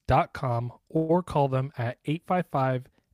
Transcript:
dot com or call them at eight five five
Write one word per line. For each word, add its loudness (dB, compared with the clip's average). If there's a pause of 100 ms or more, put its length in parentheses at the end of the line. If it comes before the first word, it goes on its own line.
dot 2
com -4 (160)
or 2
call 0
them -2
at -4
eight -2
five 0
five 0 (280)